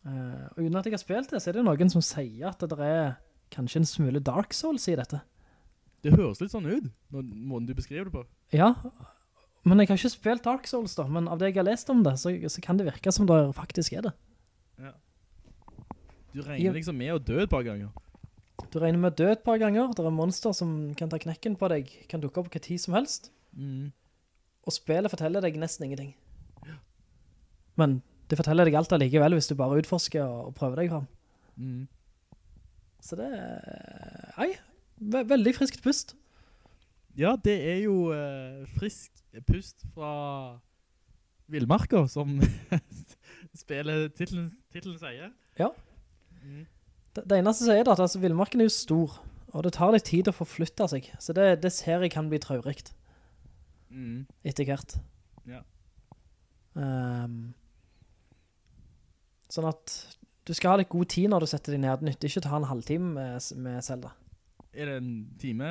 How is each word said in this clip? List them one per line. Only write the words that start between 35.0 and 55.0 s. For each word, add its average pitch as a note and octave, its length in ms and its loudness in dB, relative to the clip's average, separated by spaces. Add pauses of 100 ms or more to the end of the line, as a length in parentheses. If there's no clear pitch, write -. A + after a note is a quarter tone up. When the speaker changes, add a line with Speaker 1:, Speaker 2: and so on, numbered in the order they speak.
Speaker 1:
veldig A#3+ 320 4
friskt - 300 -2
pust. - 320 -2 (1000)
Speaker 2:
Ja, F#3 220 2
det G#3 240 2
er E3 220 0
jo, F#3+ 260 2
eh, C3+ 540 -8 (100)
frisk - 380 -6 (340)
pust - 380 0 (100)
fra D3+ 160 -8 (1400)
villmarker, D3+ 600 2
som C#3+ 300 -2 (580)
<laughs> - 640 -20
spillet D3+ 560 -4
titlen, F3 300 -4 (240)
titlen F3 260 -14
sier. D#3 320 -14 (260)
Speaker 1:
Ja. G3 140 2 (720)
Speaker 2:
Mhm. C#3+ 240 -16 (500)
Speaker 1:
Det, - 80 -8
det F#3+ 140 6
eneste G#3+ 260 2
som A#3 80 6
er G#3+ 140 8
det, A3 80 8
at F3+ 80 4
altså, F3+ 180 2
villmarken F#3 400 2
er A3+ 60 8
jo G#3+ 80 2
stor, D#3+ 460 0 (340)
og D3 100 -2
det F3 140 0
tar F#3 160 6
litt A3 100 4
tid F3+ 240 2
å F#3 60 0
forflytte E3 560 -4
seg, C3+ 160 -6 (160)
så E3 100 -8
det, F#3+ 140 6 (160)
det F#3 100 2
ser E3+ 300 0
jeg F3 100 2
kan D#3 160 -2
bli D3+ 140 -2
traurikt. C3 480 -6 (920)
Speaker 2:
Mhm. B2+ 420 -10 (160)
Speaker 1:
Etter C#3 240 -4
hvert. - 320 -6 (480)